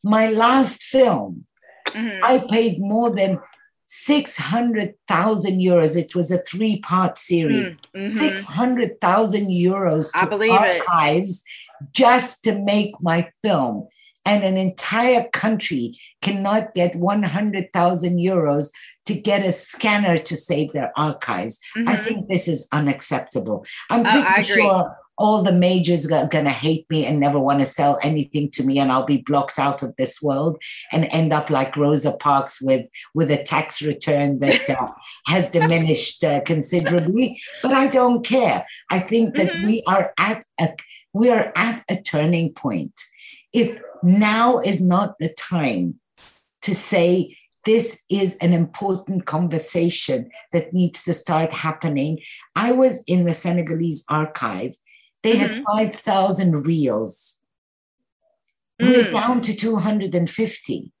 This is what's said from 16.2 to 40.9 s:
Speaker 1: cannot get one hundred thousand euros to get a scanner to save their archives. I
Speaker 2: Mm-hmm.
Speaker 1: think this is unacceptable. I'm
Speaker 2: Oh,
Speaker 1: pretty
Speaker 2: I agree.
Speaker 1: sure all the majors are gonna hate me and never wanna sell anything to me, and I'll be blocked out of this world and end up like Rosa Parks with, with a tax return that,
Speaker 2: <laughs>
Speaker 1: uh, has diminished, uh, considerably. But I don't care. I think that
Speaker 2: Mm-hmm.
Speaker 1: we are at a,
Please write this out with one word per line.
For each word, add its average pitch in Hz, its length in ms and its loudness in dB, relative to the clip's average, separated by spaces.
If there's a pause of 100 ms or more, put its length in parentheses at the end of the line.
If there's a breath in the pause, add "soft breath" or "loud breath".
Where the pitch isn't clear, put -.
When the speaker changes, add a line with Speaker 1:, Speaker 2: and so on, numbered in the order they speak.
Speaker 1:
cannot 202 520 -2
get 175 220 0
one 202 280 0
hundred 190 500 -4
thousand 175 460 2
euros 156 500 0 (360 loud breath)
to 214 80 -4
get 202 320 -2
a 180 60 2
scanner 208 680 0
to 156 200 -4
save 147 340 -2
their 131 240 -6
archives. 117 640 -4 (160 loud breath)
I 220 60 -6
Speaker 2:
Mm-hmm. 233 240 0
Speaker 1:
think 214 240 -6
this 180 180 -2
is 147 240 -6
unacceptable. 135 960 -4 (240 loud breath)
I'm 240 180 2
Speaker 2:
Oh, - 20 2
Speaker 1:
pretty 247 180 4
Speaker 2:
I 196 140 4
agree. 202 200 2
Speaker 1:
sure 190 360 2 (200)
all 190 260 2
the 185 80 2
majors 175 580 2
are 147 160 2
gonna 147 260 0 (160)
hate 160 220 -2
me 156 160 0
and 151 140 0
never 143 180 2
wanna 139 280 2
sell 143 360 0
anything 147 500 -2
to 131 120 -4
me, 135 160 2
and 135 140 2
I'll 131 120 0
be 143 120 2
blocked 139 420 -2
out 139 240 -2
of 123 140 -8
this - 240 -4
world 147 340 0 (380 loud breath)
and 165 180 0
end 160 220 2
up 151 160 -2
like 135 260 0
Rosa 147 380 2
Parks 139 480 0
with, 131 240 0 (280 loud breath)
with 156 160 0
a 147 140 0
tax - 380 -4
return 143 580 0
that, 139 300 2
Speaker 2:
<laughs> 131 100 -2
Speaker 1:
uh, 120 80 -4 (400 loud breath)
has 180 240 0
diminished, 165 720 0
uh, 147 220 0
considerably. 170 960 0 (200 loud breath)
But 262 120 0
I 269 140 4
don't 247 380 2
care. 233 400 0 (240 loud breath)
I 185 100 0
think 226 360 0
that 175 160 2
Speaker 2:
Mm-hmm. 185 160 -4
Speaker 1:
we 220 180 0
are 185 320 0
at 214 280 -2 (140)
a, 165 100 0 (420 loud breath)